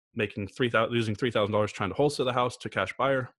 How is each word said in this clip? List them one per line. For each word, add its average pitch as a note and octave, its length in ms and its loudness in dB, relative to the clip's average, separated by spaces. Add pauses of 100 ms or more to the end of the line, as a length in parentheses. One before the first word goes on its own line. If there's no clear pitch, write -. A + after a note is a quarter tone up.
(140)
making G#2 340 -4
three B2+ 200 0
thousand, A2+ 240 2
losing A2 220 2
three A#2+ 160 -2
thousand G#2 220 2
dollars G#2 200 2
trying G2 180 -2
to F#2 40 -4
wholesale D3 320 2
the B2 60 0
house B2 260 0
to - 100 -10
cash G2 280 -2
buyer C3 420 0